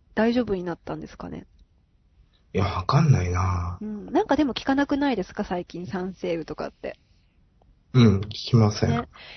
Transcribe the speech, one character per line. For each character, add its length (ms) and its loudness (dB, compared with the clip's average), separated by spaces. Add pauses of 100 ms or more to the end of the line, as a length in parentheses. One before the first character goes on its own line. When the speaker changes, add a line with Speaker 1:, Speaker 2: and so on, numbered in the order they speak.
(140)
Speaker 1:
大 180 2
丈 100 2
夫 120 -2
に 80 -4
な 120 -4
っ 100 -14
た 100 -8
ん 60 -10
で 80 -12
す 100 -20
か 100 -12
ね。 180 -14 (1080)
Speaker 2:
い 40 0
や、 60 4
わ 200 -2
か 160 4
ん 100 6
な 140 4
い 80 -2
な。 480 -2
Speaker 1:
う 40 -10
ん。 280 -8
な 100 2
ん 40 -4
か 100 2
で 80 2
も 100 -2
聞 100 -10
か 120 0
な 100 0
く 100 -2
な 140 0
い 60 -2
で 80 -2
す 100 -18
か？ 80 -6
最 220 -6
近、 220 -12
賛 280 -6
成 200 -4
雨 100 -6
と 100 -10
か 140 -8
っ 40 -20
て。 240 -12 (1000)
Speaker 2:
う 80 8
ん、 200 6
聞 60 -10
き 280 -2
ま 160 6
せ 140 -2
ん。 40 4
Speaker 1:
ね。 180 0 (280)